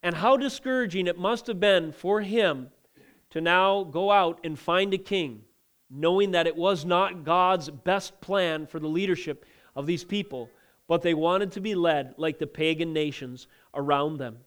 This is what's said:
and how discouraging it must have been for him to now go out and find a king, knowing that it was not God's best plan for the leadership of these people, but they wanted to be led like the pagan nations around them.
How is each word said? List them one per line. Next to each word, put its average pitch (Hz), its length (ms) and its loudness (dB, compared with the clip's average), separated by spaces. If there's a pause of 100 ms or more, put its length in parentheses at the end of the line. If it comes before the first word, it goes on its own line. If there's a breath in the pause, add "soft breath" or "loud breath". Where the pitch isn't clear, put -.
and 170 140 -2
how 220 200 4
discouraging 247 720 -2
it 175 100 -2
must 214 300 -2
have 202 120 -4
been 180 320 4
for 196 280 -2
him 190 520 0 (580 soft breath)
to 160 100 -6
now 190 440 4
go 175 280 0
out 180 320 4
and 156 140 -6
find 190 360 0
a 190 40 -2
king, 156 460 -4 (440)
knowing 175 440 2
that 165 160 2
it 156 80 -2
was 170 280 0
not 180 400 0
God's 175 460 2
best 180 520 -4
plan 165 440 -2
for 160 140 -10
the 156 80 -6
leadership 165 580 -2 (300 soft breath)
of 143 100 -6
these 165 180 -2
people, 190 460 -6 (380 soft breath)
but 165 160 2
they 170 100 2
wanted 175 380 0
to 196 100 -10
be 208 140 -4
led 151 420 0
like 156 220 -4
the 151 80 -4
pagan 160 440 -2
nations 139 560 -6 (280 soft breath)
around 143 420 0
them. 120 300 -10